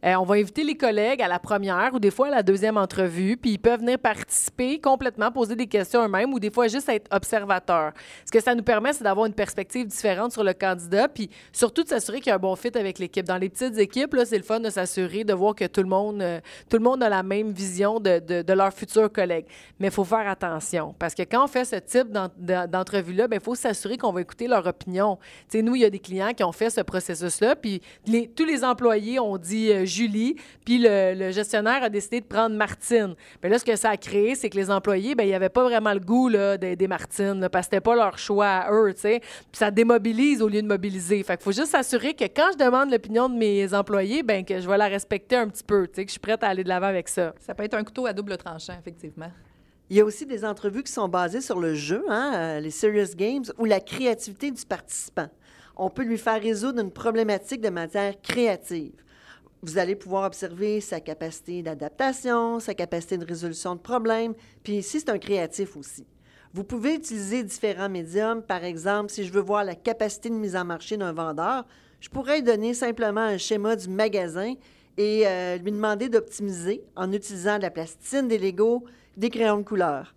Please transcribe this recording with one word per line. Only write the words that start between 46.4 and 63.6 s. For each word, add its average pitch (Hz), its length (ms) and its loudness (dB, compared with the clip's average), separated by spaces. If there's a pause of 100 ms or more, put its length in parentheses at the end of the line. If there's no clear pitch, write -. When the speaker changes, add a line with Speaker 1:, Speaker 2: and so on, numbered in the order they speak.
Speaker 1:
à 214 40 4
aller 185 140 0
de 180 60 -4
l'avant 185 200 0
avec 185 200 -2
ça. 165 320 -2
Speaker 2:
Ça - 140 -12
peut 208 100 -8
être 208 80 -6
un 214 120 -2
couteau 254 200 -8
à 226 80 -2
double 202 240 -8
tranchant, 170 420 -14
effectivement. 165 540 -16 (560)
Speaker 3:
Il 190 80 2
y 208 60 8
a - 20 10
aussi 214 220 -4
des 226 180 -6
entrevues 208 380 -4
qui 277 100 -10
sont 202 160 -2
basées 180 320 0
sur 226 180 -4
le 165 140 0
jeu, 156 380 -4
hein, 262 240 -2
euh, 160 260 -4
les 156 100 -8
serious 208 460 0
games, 240 280 -2 (120)
ou 226 80 -2
la 202 160 4
créativité 226 720 -4
du - 160 -12
participant. - 640 -8 (520)
On 185 100 -2
peut 262 120 -6
lui 226 160 -2
faire 220 240 0
résoudre 226 380 -2
une 196 100 -4
problématique 220 720 -2
de 220 80 -2
manière 196 520 -4
créative. 180 720 -2 (680)
Vous 165 160 -4
allez 185 160 0
pouvoir 196 300 -4
observer 196 560 -4
sa 190 180 -8
capacité 160 640 -10
d'adaptation, 233 960 -2
sa 220 160 -6
capacité 170 420 -4
de 170 80 -6
résolution 170 520 -8